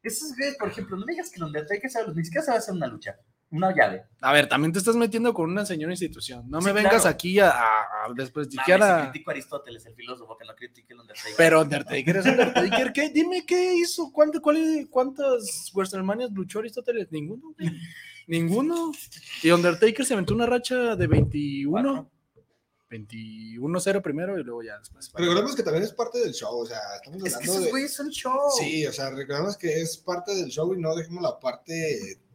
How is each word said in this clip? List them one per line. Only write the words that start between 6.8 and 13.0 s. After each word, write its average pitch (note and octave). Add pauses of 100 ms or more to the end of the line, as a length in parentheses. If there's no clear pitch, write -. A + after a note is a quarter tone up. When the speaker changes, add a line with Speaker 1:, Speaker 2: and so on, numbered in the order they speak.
Speaker 1:
claro. F#3
Speaker 2:
aquí F3+
a, F#3
a, A2
a A#2+
desprestigiar C3+
Speaker 1:
Mames, G3+
Speaker 2:
a E3
Speaker 1:
si C3+
critico D3+
a -
Aristóteles, B2+
el A2+
filósofo, A#2
que A2+
no A2+
critique -
el -
Undertaker. -
Speaker 2:
Pero D#3+
Undertaker C#3+
es G3
Undertaker. B3
¿Qué? D4